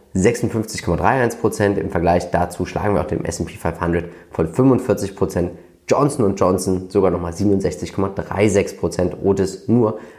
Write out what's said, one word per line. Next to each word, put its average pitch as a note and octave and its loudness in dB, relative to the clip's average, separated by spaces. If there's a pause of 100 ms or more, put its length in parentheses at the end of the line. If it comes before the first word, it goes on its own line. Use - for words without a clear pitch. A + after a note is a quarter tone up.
(180)
sechsundfünfzig A2+ 0
Komma F2 0
drei G#2+ 2
eins A#2 0
Prozent. G#2 0
Im G2+ -2
Vergleich F2 0
dazu F2+ -2
schlagen G2+ -2
wir - 2
auch - -4
den - -4
S - -4
and D#2+ -6
P - -16
five E2 -4
hundred E2+ 0 (260)
von E2 -2
fünfundvierzig A#2 2
Prozent, F2 -2 (380)
Johnson C#3 2
und G2 2
Johnson F#2 0
sogar F#2+ 2
nochmal F2 -4
siebenundsechzig F#2+ 0
Komma G2 -2
drei G2 0
sechs G2 0
Prozent, F2 -2
Otis F#2+ 0
nur A2 2 (200)